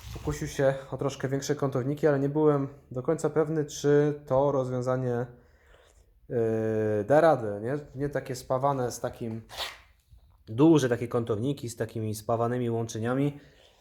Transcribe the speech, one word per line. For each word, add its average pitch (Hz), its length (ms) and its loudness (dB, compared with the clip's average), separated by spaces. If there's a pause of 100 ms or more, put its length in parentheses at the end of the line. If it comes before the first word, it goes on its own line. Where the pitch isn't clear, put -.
(120)
pokusił 151 360 -6
się 139 260 2 (160)
o 135 60 -8
troszkę 135 320 -4
większe 139 280 -2
kątowniki, 139 500 0
ale 143 120 4
nie 139 100 0
byłem 143 400 2 (220)
do 127 120 -8
końca 156 280 -2
pewny, 156 340 0
czy 147 600 2
to 139 260 2
rozwiązanie, 127 720 -2 (1040)
e, 110 760 0
da 139 160 6
radę, 120 420 4
nie? 135 400 -6
Nie 143 60 -2
takie 131 280 -6
spawane 131 560 -2
z - 80 -10
takim, 113 420 -8 (1040)
duże 135 400 6
takie 117 200 0
kątowniki 120 600 -2
z - 80 -12
takimi 110 380 -4
spawanymi 117 560 -2
łączeniami. 120 720 -2 (400)